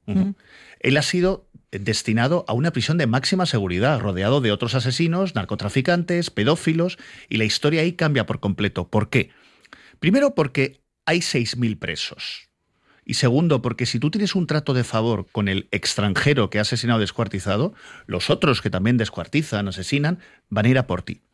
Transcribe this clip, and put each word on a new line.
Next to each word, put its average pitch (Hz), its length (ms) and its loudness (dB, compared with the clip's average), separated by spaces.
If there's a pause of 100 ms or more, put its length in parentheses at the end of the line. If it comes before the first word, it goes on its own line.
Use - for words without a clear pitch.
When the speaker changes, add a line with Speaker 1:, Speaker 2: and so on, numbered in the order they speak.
Speaker 1:
ujú, 196 140 0
Speaker 2:
Ujú. 190 160 0 (460)
Speaker 1:
él 139 160 2
ha 147 40 2
sido 180 460 0 (240)
destinado 113 760 0
a 107 60 -2
una 151 180 0
prisión 156 280 0
de 135 80 2
máxima 135 400 0
seguridad, 107 520 0
rodeado 101 420 2
de 113 100 2
otros 107 240 -2
asesinos, 165 580 0
narcotraficantes, 170 960 0
pedófilos, 160 680 0 (320)
y 113 80 -2
la 110 80 2
historia 147 360 0
ahí 170 120 0
cambia 147 340 0
por - 120 -4
completo. 101 500 -2
¿Por 104 200 0
qué? - 200 0 (680)
Primero, 277 360 2
porque 135 460 -2 (240)
hay 170 160 2
seis 120 360 -2
mil 113 200 0
presos. - 720 -10 (560)
Y 120 100 -4
segundo, 135 460 2
porque 123 240 -4
si 117 140 -2
tú 147 120 0
tienes 202 240 -2
un 180 100 0
trato 151 280 0
de 123 100 2
favor 110 480 -2
con 104 160 0
el 95 240 -2
extranjero 104 800 0
que 104 100 -2
ha 104 40 2
asesinado 117 340 0
o 110 40 2
descuartizado, 104 720 -2 (340)
los - 220 -2
otros 143 320 2
que 107 80 -2
también 98 280 2
descuartizan, 107 720 -2
asesinan, 143 520 -2 (300)
van 107 160 0
a 123 40 4
ir 131 80 6
a 127 80 2
por 87 180 -4
ti. - 180 -12 (120)